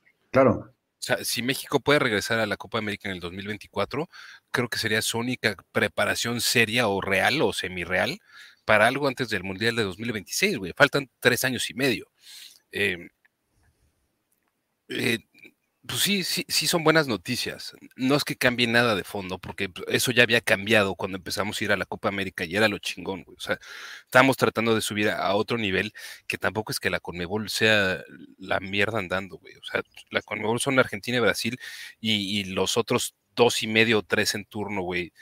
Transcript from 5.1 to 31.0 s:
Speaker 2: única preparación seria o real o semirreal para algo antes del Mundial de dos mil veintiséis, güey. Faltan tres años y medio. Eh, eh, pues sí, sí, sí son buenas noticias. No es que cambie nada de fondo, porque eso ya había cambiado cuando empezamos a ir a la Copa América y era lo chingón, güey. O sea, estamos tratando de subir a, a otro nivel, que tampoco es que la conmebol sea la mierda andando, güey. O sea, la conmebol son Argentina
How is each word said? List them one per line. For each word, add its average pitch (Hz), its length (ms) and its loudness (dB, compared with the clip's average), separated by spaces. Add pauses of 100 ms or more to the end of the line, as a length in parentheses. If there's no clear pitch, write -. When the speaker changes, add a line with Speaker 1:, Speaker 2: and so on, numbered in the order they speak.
Speaker 2:
única 117 380 -2 (160)
preparación 110 680 0
seria 113 480 2
o 98 120 0
real 95 420 2
o 98 100 2
semirreal 92 680 -2 (440)
para 107 220 6
algo 139 220 2
antes 127 200 -4
del 95 160 -4
Mundial 104 320 -2
de 117 60 2
dos 92 160 -4
mil 113 140 -6
veintiséis, 151 440 -4
güey. 90 180 -6
Faltan 143 360 4 (100)
tres 123 240 2
años 127 240 -2
y - 60 -14
medio. 117 360 -2 (600)
Eh, 90 360 -2 (1800)
eh, 120 300 -2 (680)
pues 127 140 -4
sí, 196 220 2
sí, - 260 -4
sí - 180 0
son 165 180 2
buenas 156 220 6
noticias. 104 680 -4 (220)
No 131 180 2
es 143 100 2
que 147 120 -6
cambie 120 300 2
nada 117 280 4
de 92 100 -2
fondo, 95 340 -8
porque 98 320 -8 (160)
eso 117 240 0
ya 120 120 6
había 117 200 4
cambiado 101 520 2
cuando 95 220 -6
empezamos 98 440 -6
a 110 40 -4
ir 101 80 0
a 95 60 0
la 92 80 -4
Copa 107 220 -4
América 95 360 -4
y 85 120 -4
era 110 120 4
lo 98 100 -4
chingón, 85 460 -8
güey. - 140 -20
O - 20 -16
sea, - 180 -4 (460)
estamos 131 320 6
tratando 113 380 2
de 107 80 2
subir 104 260 0
a, 87 100 0
a 92 160 0
otro 110 220 -2
nivel, 101 380 0 (320)
que - 100 -6
tampoco 101 360 -4
es - 80 -4
que 101 100 -2
la 87 100 0
conmebol 90 480 -6
sea 101 540 2 (360)
la 95 220 -2
mierda 101 380 -2
andando, 92 400 -4
güey. - 180 -20
O - 80 -20
sea, - 180 -4 (280)
la 101 100 0
conmebol 107 400 -4
son 131 180 -2
Argentina 120 380 -2